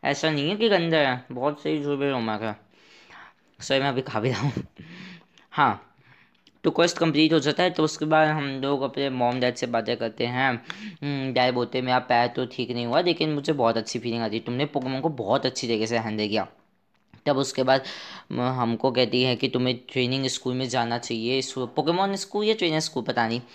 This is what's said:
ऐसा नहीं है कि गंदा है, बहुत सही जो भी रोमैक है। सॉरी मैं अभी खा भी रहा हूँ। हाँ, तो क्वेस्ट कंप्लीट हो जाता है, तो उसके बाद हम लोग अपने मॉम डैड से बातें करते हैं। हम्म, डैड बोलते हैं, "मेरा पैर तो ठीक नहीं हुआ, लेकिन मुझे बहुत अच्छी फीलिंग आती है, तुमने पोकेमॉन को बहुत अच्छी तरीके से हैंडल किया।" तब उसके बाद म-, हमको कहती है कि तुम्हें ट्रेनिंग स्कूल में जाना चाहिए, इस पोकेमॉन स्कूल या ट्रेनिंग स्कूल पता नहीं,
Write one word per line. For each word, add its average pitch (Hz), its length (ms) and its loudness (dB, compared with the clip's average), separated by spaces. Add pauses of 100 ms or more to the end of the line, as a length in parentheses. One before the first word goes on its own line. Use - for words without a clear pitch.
ऐसा 143 280 0
नहीं 147 180 0
है 208 60 -2
कि 220 140 2
गंदा 170 280 4
है, 131 340 2
बहुत 135 320 -2
सही 156 180 -2
जो 143 160 -2
भी 139 120 0
रोमैक 110 320 -2
है। 110 140 -4 (1080)
सॉरी 135 180 0
मैं 139 100 2
अभी 131 120 0
खा 113 180 -4
भी 113 100 0
रहा 110 120 -2
हूँ। 131 120 0 (960)
हाँ, 127 300 2 (800)
तो 160 80 2
क्वेस्ट 175 260 2
कंप्लीट 156 360 4
हो 160 60 6
जाता 147 240 0
है, 185 60 4
तो 170 140 0
उसके 156 220 0
बाद 156 220 6
हम 139 360 -2
लोग 139 180 0
अपने 139 280 -2
मॉम 123 300 0
डैड 123 160 2
से - 120 -4
बातें 117 300 0
करते 117 280 -4
हैं। 127 280 2 (500)
हम्म, 135 300 -4
डैड 127 200 4
बोलते 123 240 -2
हैं, 127 80 -2
"मेरा 127 140 2
पैर 123 280 2
तो 127 180 -4
ठीक 120 260 -6
नहीं 120 140 -4
हुआ, 127 160 2
लेकिन 165 280 0
मुझे 147 240 0
बहुत 117 240 2
अच्छी 113 220 -4
फीलिंग 117 220 -4
आती 110 160 -2
है, 110 60 -6
तुमने 123 220 -2
पोकेमॉन 131 360 -4
को 165 80 0
बहुत 123 360 0
अच्छी 127 220 -4
तरीके 113 200 0
से 117 100 0
हैंडल 107 300 -2
किया।" 101 200 -2 (800)
तब 143 120 2
उसके 135 260 0
बाद 135 200 4 (480)
म-, 120 100 -2
हमको 123 500 0
कहती 127 320 2
है 127 120 2
कि 135 120 -2
तुम्हें 127 320 0 (120)
ट्रेनिंग 131 360 0
स्कूल 127 260 -4
में 127 160 -4
जाना 120 280 0
चाहिए, 117 400 -2
इस 131 200 -4
पोकेमॉन 170 580 0
स्कूल 208 300 -4
या 220 80 4
ट्रेनिंग 165 280 0
स्कूल 127 220 -4
पता 117 240 0
नहीं, 117 140 -2 (140)